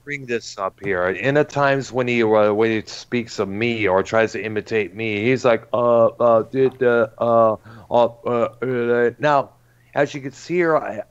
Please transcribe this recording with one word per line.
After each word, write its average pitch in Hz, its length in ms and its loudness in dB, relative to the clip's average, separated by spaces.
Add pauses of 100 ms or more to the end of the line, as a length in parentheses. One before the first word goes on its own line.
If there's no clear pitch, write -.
bring 143 260 -12
this 120 320 -6
up 95 240 -6
here. 92 260 -2
In 98 260 -2
the 147 100 4
times 139 480 0
when 123 160 -2
he, 120 140 2
uh, 107 300 4
when 110 180 2
he 110 160 -2
speaks - 520 -8
of 101 100 -2
me 107 400 -4
or 92 140 2
tries 110 300 0
to 98 100 -8
imitate 107 520 -4
me, 107 300 -4
he's 127 200 0
like, 117 280 2
Uh, 117 340 4
uh, 113 360 2
did, 131 400 -2
uh, 120 260 2 (100)
uh, 113 380 2 (340)
uh, 120 180 4 (160)
uh, 113 60 -4
uh, 120 880 0
now, 143 320 0 (440)
as 143 200 -2
you 147 60 -12
can 131 120 -12
see - 240 -8
here, 165 200 0
I, 107 340 -4